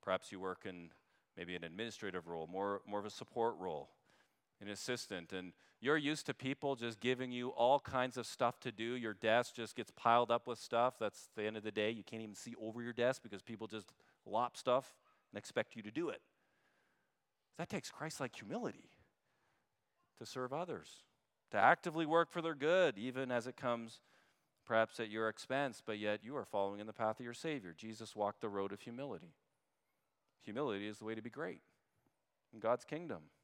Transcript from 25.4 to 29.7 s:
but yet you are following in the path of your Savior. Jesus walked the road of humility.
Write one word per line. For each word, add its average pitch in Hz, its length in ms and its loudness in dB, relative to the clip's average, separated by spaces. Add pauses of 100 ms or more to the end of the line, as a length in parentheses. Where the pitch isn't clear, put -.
but 107 140 -4
yet 104 260 0
you 123 120 -10
are 135 100 -4
following 101 340 0
in 107 60 -8
the 110 80 -12
path 110 260 0
of 127 40 -8
your 120 100 -8
Savior. 120 420 -6
Jesus 110 400 -12
walked 104 260 0
the 113 80 -2
road 98 220 -2
of 101 100 -10
humility. 117 520 -10 (1120)